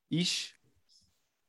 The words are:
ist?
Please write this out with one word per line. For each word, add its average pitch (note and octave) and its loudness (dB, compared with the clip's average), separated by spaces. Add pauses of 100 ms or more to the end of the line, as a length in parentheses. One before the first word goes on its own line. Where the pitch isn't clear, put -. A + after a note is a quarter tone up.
ist? - 0 (960)